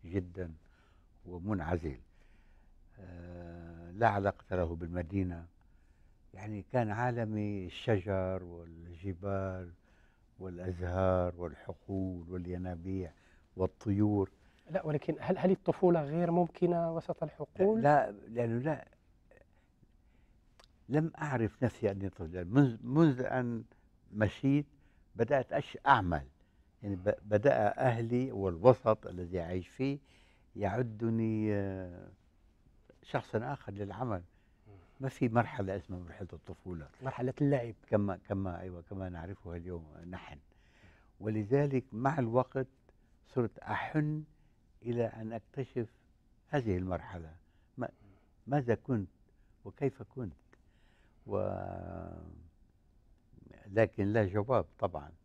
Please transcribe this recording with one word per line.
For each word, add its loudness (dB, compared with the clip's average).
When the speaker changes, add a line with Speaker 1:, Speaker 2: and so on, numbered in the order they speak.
Speaker 1:
جدا -4
ومنعزل. -4
آه، -16
لا 6
علاقة 2
له 2
بالمدينة. -2
يعني -8
كان 2
عالمي -2
الشجر 0
والجبال -8
والأزهار 0
والحقول -8
والينابيع -6
والطيور. 2
Speaker 2:
لا، -2
ولكن 0
هل، 0
هل 4
الطفولة 4
غير 0
ممكنة 2
وسط -6
الحقول؟ 0
Speaker 1:
لا، 8
لأنه -2
لا، -2
لم 0
أعرف 0
نفسي 2
أني -4
طفل. -6
منذ، 6
منذ 4
أن -2
مشيت 2
بدأت 2
أش-، -4
أعمل. 4
يعني -4
ب-، 2
بدأ 4
أهلي 2
والوسط 4
الذي -6
أعيش -6
فيه -4
يعدني، 0
آه، -4
شخصا -4
آخر -10
للعمل. -4
ما -4
في 0
مرحلة 0
اسمها -10
مرحلة -12
الطفولة. -12
Speaker 2:
مرحلة -4
اللعب. 2
Speaker 1:
كما، 2
كما، -4
أيوة، -12
كما -8
نعرفها -10
اليوم -10
نحن. -14
ولذلك 2
مع 2
الوقت 2
صرت -2
أحن -2
إلى 0
أن -6
أكتشف -6
هذه 0
المرحلة. -6
ما، -4
ماذا 2
كنت -2
وكيف -4
كنت؟ -10
و-، -4
لكن 4
لا 6
جواب 2
طبعا -4